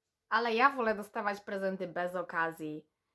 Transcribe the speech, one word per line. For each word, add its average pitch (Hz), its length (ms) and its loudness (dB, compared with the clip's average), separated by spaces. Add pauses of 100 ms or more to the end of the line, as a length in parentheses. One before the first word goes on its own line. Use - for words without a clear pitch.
(280)
ale 226 260 2
ja 254 160 8
wolę 233 240 2
dostawać 202 460 -4
prezenty 190 460 -2
bez 175 280 -4
okazji. 165 720 -4 (280)